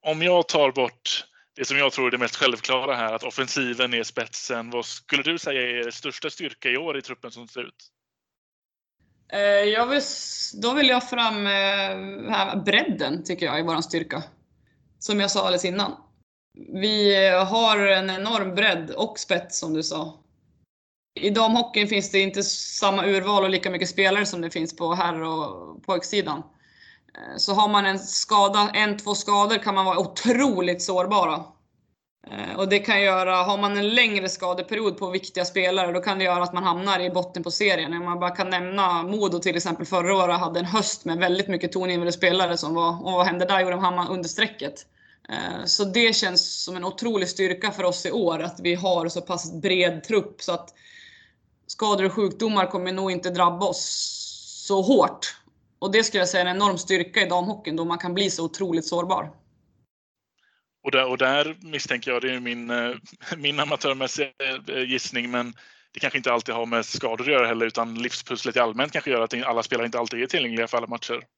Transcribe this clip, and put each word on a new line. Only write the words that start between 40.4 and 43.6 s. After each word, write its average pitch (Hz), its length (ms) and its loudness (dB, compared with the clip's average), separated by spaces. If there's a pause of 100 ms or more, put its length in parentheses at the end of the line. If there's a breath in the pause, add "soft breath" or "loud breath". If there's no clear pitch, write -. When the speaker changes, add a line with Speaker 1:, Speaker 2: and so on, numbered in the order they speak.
Speaker 2:
en 180 60 -2
höst 202 400 -2
med 165 120 -2
väldigt 185 300 2
mycket 180 240 -2
tongivande 180 400 0
spelare 175 460 2
som 160 160 -4
var, 170 320 0
och 185 60 -4
vad 180 140 4
hände 175 200 0
där? 190 140 2
Jo, 180 100 2